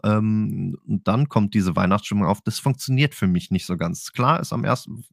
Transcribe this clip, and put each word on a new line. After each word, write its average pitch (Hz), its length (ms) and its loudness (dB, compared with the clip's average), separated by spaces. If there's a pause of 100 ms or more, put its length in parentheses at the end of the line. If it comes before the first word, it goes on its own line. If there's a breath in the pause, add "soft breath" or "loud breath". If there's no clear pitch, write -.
ähm, 107 840 0
und - 220 -4
dann 135 220 2
kommt 104 260 2
diese 92 200 2
Weihnachtsstimmung 98 520 2
auf. 196 140 0
Das - 180 -4
funktioniert 135 560 0
für - 120 0
mich 87 240 0
nicht 92 140 0
so 90 120 -4
ganz. 85 360 -6
Klar 139 260 2
ist - 140 -8
am 117 100 -2
ersten 117 500 -4